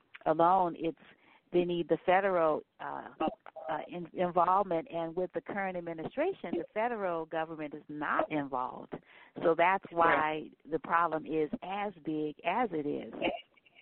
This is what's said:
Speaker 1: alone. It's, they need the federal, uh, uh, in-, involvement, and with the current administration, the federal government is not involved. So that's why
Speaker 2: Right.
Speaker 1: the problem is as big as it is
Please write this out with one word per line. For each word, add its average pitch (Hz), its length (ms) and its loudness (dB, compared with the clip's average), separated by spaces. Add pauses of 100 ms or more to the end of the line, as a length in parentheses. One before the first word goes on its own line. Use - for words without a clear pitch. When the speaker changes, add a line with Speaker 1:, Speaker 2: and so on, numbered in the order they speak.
(260)
Speaker 1:
alone. 170 520 6
It's, 165 200 -4 (540)
they 175 120 4
need 175 240 0
the 160 160 2
federal, 180 580 4 (180)
uh, 143 220 -8 (680)
uh, 151 80 -2 (100)
in-, 175 240 -8
involvement, 175 840 2
and 165 220 -4
with 180 160 -2
the 170 80 -4
current 196 360 -6
administration, 175 760 -6
the 339 120 -2 (100)
federal 202 520 -2
government 160 480 -6
is 147 140 -12
not 151 420 -2
involved. 135 600 -4 (500)
So 165 140 4
that's 185 340 4
why 170 240 6
Speaker 2:
Right. 156 360 0 (200)
Speaker 1:
the 156 80 0
problem 165 480 0
is 156 240 0 (120)
as 202 300 -6 (120)
big 151 400 -4
as 208 280 0
it 151 140 -4
is 139 260 -6 (680)